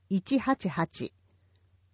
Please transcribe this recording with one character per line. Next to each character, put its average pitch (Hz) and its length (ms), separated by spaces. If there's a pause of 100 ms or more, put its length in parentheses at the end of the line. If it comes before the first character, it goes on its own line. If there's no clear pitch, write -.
一 196 300
八 254 300
八。 - 440 (800)